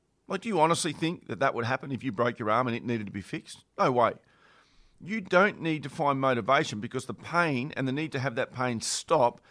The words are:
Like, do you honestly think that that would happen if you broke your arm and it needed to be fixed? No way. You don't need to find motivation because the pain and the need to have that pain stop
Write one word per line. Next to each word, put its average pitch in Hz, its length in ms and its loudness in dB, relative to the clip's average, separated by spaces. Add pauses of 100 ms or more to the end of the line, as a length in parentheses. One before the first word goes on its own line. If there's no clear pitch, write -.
(280)
Like, 190 140 -4
do 233 60 -8
you 185 120 0
honestly 160 320 2
think - 340 -4
that 101 140 -8
that 135 140 2
would 117 100 -2
happen 131 260 -4
if 117 140 -6
you 131 80 -4
broke 120 260 0
your 107 120 -2
arm 123 160 4
and 117 100 -2
it - 80 -8
needed 113 220 -4
to 95 60 -10
be 98 80 -8
fixed? - 440 -12 (140)
No 185 120 4
way. 120 240 4 (840)
You 214 220 -6
don't 185 400 4
need 156 220 -2
to 139 80 -10
find 143 280 2
motivation 131 640 2
because 120 240 -6
the 104 100 -10
pain 151 600 0
and 131 100 0
the 131 60 0
need 151 200 -4
to 143 60 -4
have 127 160 -2
that 123 160 -2
pain 123 300 -2
stop - 720 2